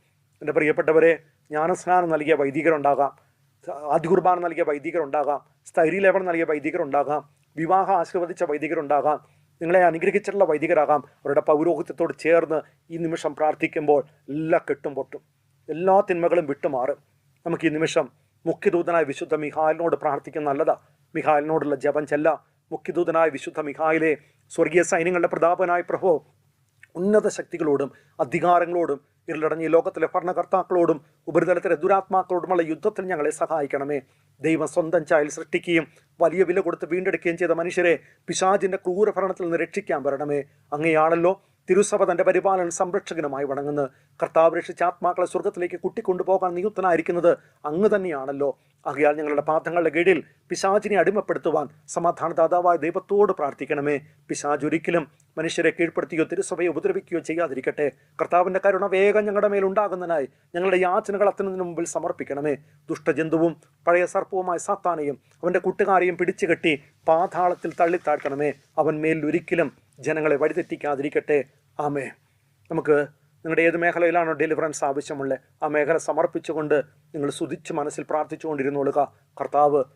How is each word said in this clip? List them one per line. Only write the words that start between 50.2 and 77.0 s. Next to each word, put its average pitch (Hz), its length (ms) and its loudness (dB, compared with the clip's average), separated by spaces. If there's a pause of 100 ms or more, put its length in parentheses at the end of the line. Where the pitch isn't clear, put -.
പിശാചിനെ 202 520 0
അടിമപ്പെടുത്തുവാൻ 160 640 0 (280)
സമാധാനദാതാവായ 170 920 2
ദൈവത്തോട് 196 540 2
പ്രാർത്ഥിക്കണമേ. 147 560 -2 (340)
പിശാച് 147 400 -2
ഒരിക്കലും 165 340 0 (340)
മനുഷ്യരെ 160 380 0
കീഴ്പ്പെടുത്തുകയോ 165 560 -2
തിരുസഭയെ 175 420 -2
ഉപദ്രവിക്കുകയോ 175 540 -4
ചെയ്യാതിരിക്കട്ടെ. 151 600 -4 (320)
കർത്താവിൻ്റെ 180 460 2
കരുണ 196 200 2 (100)
വേഗം 208 320 4
ഞങ്ങളുടെ 208 260 2
മേലുണ്ടാകുന്നതിനായി 185 720 0 (280)
ഞങ്ങളുടെ 185 320 2
യാചനകൾ 202 460 0
അത്യുന്നതിന് 185 340 -4
മുമ്പിൽ 165 280 -6
സമർപ്പിക്കണമേ. 147 600 -4 (340)
ദുഷ്ടജന്തുവും 160 640 0 (300)
പഴയ 175 200 4 (100)
സർപ്പവുമായ 185 420 -4 (100)
സാത്താനെയും 160 520 -2 (220)
അവൻ്റെ 180 260 0
കൂട്ടുകാരെയും 185 520 2
പിടിച്ചുകെട്ടി 170 560 0 (360)
പാതാളത്തിൽ 175 600 0 (100)
തള്ളിത്താഴ്ത്തണമേ. 151 680 0 (300)
അവൻ 156 140 2 (100)
മേലിൽ 160 260 0
ഒരിക്കലും 170 400 -2 (340)
ജനങ്ങളെ 156 360 0
വഴിതെറ്റിക്കാതിരിക്കട്ടെ. 151 1000 -2 (380)
ആമേ. 143 260 -4 (640)
നമുക്ക് 156 240 2 (500)
നിങ്ങളുടെ 165 220 0
ഏത് 165 140 2
മേഖലയിലാണോ 170 580 2
ഡെലിവറൻസ് 156 480 -2
ആവശ്യമുള്ളത്, 139 500 -4 (260)
ആ - 100 0
മേഖല 151 240 2 (100)
സമർപ്പിച്ചുകൊണ്ട് 151 680 -2 (380)